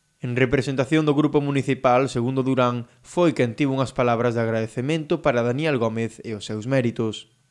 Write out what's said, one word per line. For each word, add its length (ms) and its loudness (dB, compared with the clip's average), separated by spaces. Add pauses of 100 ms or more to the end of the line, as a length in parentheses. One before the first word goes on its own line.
(200)
En 160 -4
representación 720 2
do 80 2
Grupo 240 2
Municipal, 720 2
Segundo 320 -2
Durán 560 0
foi 320 0
quen 240 0
tivo 160 0
unhas 240 -2
palabras 400 2
de 80 0
agradecemento 800 -2
para 160 2
Daniel 400 0
Gómez 400 -2
e 160 -8
os 80 -12
seus 240 -8
méritos. 680 -2 (140)